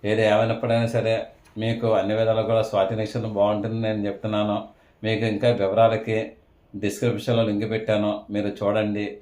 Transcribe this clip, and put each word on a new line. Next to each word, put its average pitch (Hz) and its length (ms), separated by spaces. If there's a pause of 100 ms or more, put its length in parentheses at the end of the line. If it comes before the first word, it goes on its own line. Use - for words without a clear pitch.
ఏది 110 200
ఏమైనప్పుడైనా 113 640
సరే 113 220 (480)
మీకు 113 240 (100)
అన్ని 98 220
విధాలు 110 280
కూడా 113 220
స్వాతి 98 300
నక్షత్రం 107 380
బాగుంటుందని 107 500
నేను 107 200
చెప్తున్నాను. 104 480 (480)
మీకు 110 200 (100)
ఇంకా 120 160 (120)
వివరాలకి 113 560 (560)
డిస్క్రిప్షన్లో 110 760
లింక్ 104 240
పెట్టాను, 107 380 (220)
మీరు 101 160 (100)
చూడండి 104 460 (160)